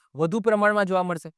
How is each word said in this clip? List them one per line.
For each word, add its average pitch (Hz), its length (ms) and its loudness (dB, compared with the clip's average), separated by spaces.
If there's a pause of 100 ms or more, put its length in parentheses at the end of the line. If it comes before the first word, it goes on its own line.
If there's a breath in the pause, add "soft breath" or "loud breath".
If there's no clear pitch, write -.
(160)
વધુ 165 240 -2
પ્રમાણમાં 208 460 2
જોવા 185 180 0
મળશે. 170 340 -6